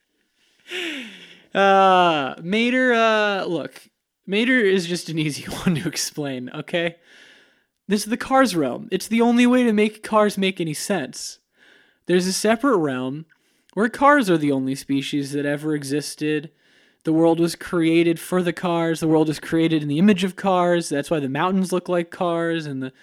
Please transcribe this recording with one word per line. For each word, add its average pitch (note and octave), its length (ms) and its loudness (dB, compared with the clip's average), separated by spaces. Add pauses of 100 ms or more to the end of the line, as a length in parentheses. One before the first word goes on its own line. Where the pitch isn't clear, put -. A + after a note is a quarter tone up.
(1500)
Uh, F#3 880 4
Mater, A#3+ 520 0
uh, G#3+ 520 0
look, D3+ 440 -8 (360)
Mater A#3 340 2
is F#3+ 280 2
just F3 220 -6
an D#3+ 100 -4
easy D3 240 -4
<laughs> - 0 -
one - 320 -2
to E3+ 120 -4
explain, C3+ 640 -8
okay? E3+ 460 -4 (920)
This G3+ 160 0
is G#3 60 -10
the A#3 80 -2
Cars C4 380 2
realm. C3 360 -2
It's F#3 160 -4
the A3+ 140 0
only A#3+ 240 4
way B3 180 4
to A#3+ 80 2
make G#3+ 300 0
Cars G#3+ 340 2
make F#3+ 240 -2
any D#3+ 140 -4
sense. - 680 -6 (680)
There's F3+ 200 2
a F#3+ 60 -4
separate A3+ 440 2
realm C#3 480 -4 (500)
where A3 140 0
cars C#4 400 4
are E3+ 80 4
the D3 140 0
only C3+ 240 -2
species C#3 560 -4
that C#3+ 140 -4
ever D3 280 -4
existed. D3 800 -4 (540)
The D#3+ 80 0
world E3 260 4
was E3+ 160 0
created E3 640 2
for F3+ 220 -2
the E3+ 120 0
cars. E3 460 -2
The E3 80 -2
world D#3 200 4
was D3+ 120 -4
created D#3+ 420 0
in D3+ 60 -6
the C#3+ 120 0
image G3 240 6
of F#3 120 -4
cars. F3 540 0
That's C#3+ 200 -4
why E3 100 0
the C#3 100 -4
mountains F#3 420 0
look F3+ 180 -2
like F3 220 -2
cars, E3 540 -2
and C3+ 180 -8
the, C3 200 -10